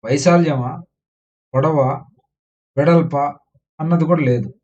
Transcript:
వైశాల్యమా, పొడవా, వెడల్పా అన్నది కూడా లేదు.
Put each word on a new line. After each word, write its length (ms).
వైశాల్యమా, 680
పొడవా, 360
వెడల్పా 480
అన్నది 260
కూడా 160
లేదు. 280